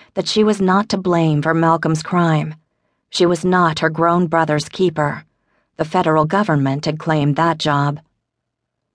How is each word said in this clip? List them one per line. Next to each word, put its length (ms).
that 120
she 160
was 160
not 300
to 80
blame 440
for 120
Malcolm's 500
crime. 520
She 160
was 200
not 340
her 100
grown 380
brother's 400
keeper. 560
The 80
federal 400
government 600
had 140
claimed 380
that 200
job. 440